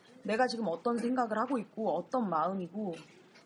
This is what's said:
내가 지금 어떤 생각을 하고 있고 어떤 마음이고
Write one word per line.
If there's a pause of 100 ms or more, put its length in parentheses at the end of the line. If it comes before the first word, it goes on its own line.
(240)
내가
지금
어떤
생각을
하고
있고
어떤
마음이고 (520)